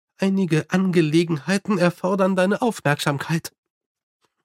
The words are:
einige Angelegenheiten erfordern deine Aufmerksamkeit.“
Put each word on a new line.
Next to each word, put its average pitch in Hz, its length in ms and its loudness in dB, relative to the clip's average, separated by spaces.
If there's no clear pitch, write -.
einige 190 520 0
Angelegenheiten 175 1080 0
erfordern 190 560 0
deine 185 260 0
Aufmerksamkeit.“ 156 920 -2